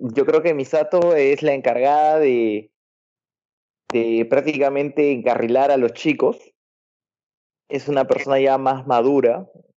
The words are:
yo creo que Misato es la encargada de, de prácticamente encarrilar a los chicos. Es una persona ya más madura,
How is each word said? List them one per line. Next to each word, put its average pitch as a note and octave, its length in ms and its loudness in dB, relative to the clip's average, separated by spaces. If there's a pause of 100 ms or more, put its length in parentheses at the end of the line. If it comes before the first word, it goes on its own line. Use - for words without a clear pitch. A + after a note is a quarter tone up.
yo B2+ 240 -2
creo D#3 160 2
que E3 120 0
Misato D#3 640 0
es C#3 260 2
la D3+ 120 0
encargada C#3 640 0
de, A#2 520 0 (1200)
de A2+ 360 0
prácticamente C#3+ 840 0
encarrilar A#2+ 580 0
a C#3 60 2
los A#2+ 160 0
chicos. - 440 -2 (1300)
Es C#3 180 -8
una C#3 180 0
persona C3+ 340 0
ya C3+ 180 2
más C3 280 -4
madura, C3 600 0 (300)